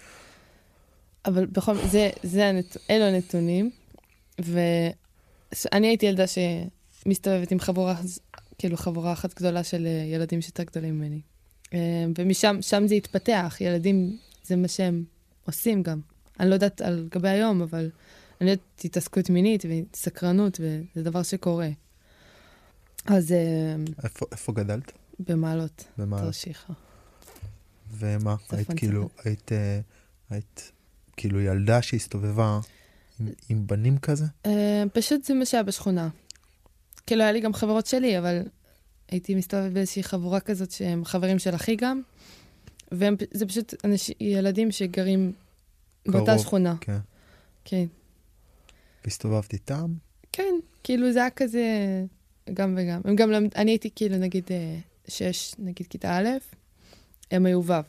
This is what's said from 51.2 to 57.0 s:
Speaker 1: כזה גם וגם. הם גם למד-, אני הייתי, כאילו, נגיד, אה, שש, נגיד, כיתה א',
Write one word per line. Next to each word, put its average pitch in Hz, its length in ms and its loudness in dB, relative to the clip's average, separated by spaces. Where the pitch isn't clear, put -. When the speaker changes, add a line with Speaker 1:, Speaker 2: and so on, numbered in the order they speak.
Speaker 1:
כזה 240 360 0
גם 190 240 0
וגם. 175 280 -2
הם 202 100 4
גם 220 160 4
למד-, 208 240 2
אני 214 160 4
הייתי, 220 240 0
כאילו, 190 220 0
נגיד, 185 340 -2
אה, 165 260 -4
שש, - 520 -6
נגיד, 180 280 -10
כיתה 180 300 -4
א', 196 100 2